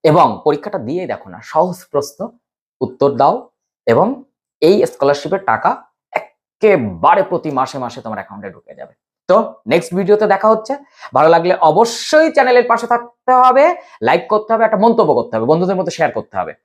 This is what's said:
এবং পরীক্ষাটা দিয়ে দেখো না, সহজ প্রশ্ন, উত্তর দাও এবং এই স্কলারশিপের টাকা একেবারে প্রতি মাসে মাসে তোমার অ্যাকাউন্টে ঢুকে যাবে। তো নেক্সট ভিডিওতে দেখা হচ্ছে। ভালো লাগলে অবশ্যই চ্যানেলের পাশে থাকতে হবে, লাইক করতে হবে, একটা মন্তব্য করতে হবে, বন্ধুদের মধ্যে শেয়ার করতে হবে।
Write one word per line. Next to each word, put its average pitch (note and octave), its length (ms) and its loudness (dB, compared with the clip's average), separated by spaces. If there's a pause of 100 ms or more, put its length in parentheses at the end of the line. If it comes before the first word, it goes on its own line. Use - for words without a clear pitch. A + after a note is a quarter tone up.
এবং D3+ 400 2
পরীক্ষাটা D#3 340 -4
দিয়ে D3 280 -8
দেখো G2+ 220 -10
না, F2+ 140 -20
সহজ E3+ 340 -2 (140)
প্রশ্ন, D3 380 -6 (520)
উত্তর C#3 300 0
দাও C#3+ 400 -2 (360)
এবং F3 380 0 (360)
এই F#3 260 4
স্কলারশিপের D3+ 600 -4
টাকা A#2 380 -2 (280)
একেবারে D#3 1080 0
প্রতি E3 280 -6
মাসে C3+ 280 -6
মাসে B2 220 -10
তোমার A2 180 -10
অ্যাকাউন্টে G2 320 -14
ঢুকে - 240 -20
যাবে। - 200 -20 (340)
তো G3+ 260 0 (120)
নেক্সট E3+ 280 -2
ভিডিওতে G3+ 320 2
দেখা G3 220 0
হচ্ছে। A3 280 0 (380)
ভালো D3+ 140 4
লাগলে E3 260 2
অবশ্যই A#3 760 2
চ্যানেলের B3 320 2
পাশে A#3 220 -2
থাকতে A#3+ 460 -4
হবে, B3+ 440 4 (260)
লাইক D#3+ 260 0
করতে G#3+ 240 -2
হবে, A3+ 120 0
একটা A3 120 0
মন্তব্য G#3+ 380 2
করতে A2+ 220 -4
হবে, A2 100 -2
বন্ধুদের F3 300 0
মধ্যে E3+ 160 -6
শেয়ার D3+ 200 -2
করতে G2+ 240 -10
হবে। E2 160 -6 (120)